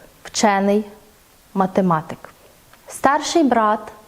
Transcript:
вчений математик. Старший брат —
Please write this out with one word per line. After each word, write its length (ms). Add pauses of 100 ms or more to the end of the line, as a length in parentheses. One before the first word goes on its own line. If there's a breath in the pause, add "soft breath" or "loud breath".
(240)
вчений 600 (720)
математик. 760 (580)
Старший 560
брат — 360 (280)